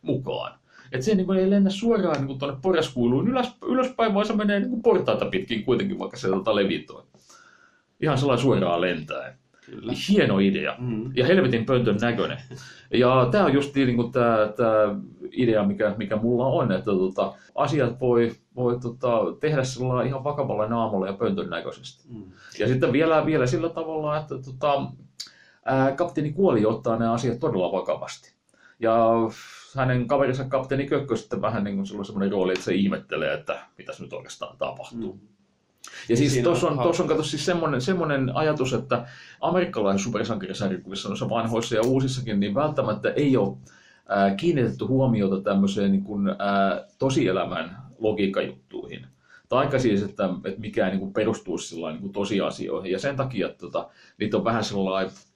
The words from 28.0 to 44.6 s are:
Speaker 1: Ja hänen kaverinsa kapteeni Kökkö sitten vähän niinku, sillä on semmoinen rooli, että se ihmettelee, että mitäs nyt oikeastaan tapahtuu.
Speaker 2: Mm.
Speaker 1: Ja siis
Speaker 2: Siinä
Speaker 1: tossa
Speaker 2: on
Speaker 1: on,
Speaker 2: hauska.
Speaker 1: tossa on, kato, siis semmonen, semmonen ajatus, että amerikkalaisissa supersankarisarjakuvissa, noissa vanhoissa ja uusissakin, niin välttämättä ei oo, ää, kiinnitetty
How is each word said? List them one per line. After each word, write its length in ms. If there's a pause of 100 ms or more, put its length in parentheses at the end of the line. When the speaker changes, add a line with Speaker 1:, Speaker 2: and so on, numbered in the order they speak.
Speaker 1:
Ja 140 (840)
hänen 320
kaverinsa 360
kapteeni 440
Kökkö 280
sitten 260
vähän 220
niinku, 220
sillä 140
on 60
semmoinen 260
rooli, 220
että 120
se 80
ihmettelee, 600
että 260 (180)
mitäs 240
nyt 120
oikeastaan 440
tapahtuu. 560
Speaker 2:
Mm. 60 (880)
Speaker 1:
Ja 80
siis 160
Speaker 2:
Siinä 160
Speaker 1:
tossa 180
Speaker 2:
on 40
Speaker 1:
on, 60
Speaker 2:
hauska. 120
Speaker 1:
tossa 140
on, 60
kato, 140
siis 220
semmonen, 360
semmonen 540
ajatus, 380
että 320 (360)
amerikkalaisissa 640
supersankarisarjakuvissa, 1040
noissa 200
vanhoissa 460
ja 60
uusissakin, 580
niin 160
välttämättä 540
ei 280
oo, 200 (520)
ää, 260
kiinnitetty 500